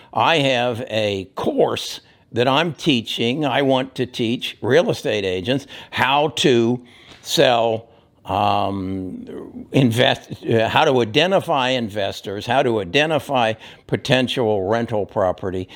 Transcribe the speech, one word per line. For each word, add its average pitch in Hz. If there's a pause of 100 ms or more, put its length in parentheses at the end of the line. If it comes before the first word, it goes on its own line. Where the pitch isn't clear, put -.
(120)
I 135
have 123
a 104 (100)
course 170 (320)
that 123
I'm 147
teaching. 123
I 135
want 131
to 127
teach 120
real 151
estate 110
agents 95 (240)
how 143
to 123 (380)
sell, 117 (360)
um, 98
invest, 123
uh, 113
how 135
to 135
identify 147
investors, 104
how 131
to 117
identify 131 (340)
potential 120
rental 110
property, 92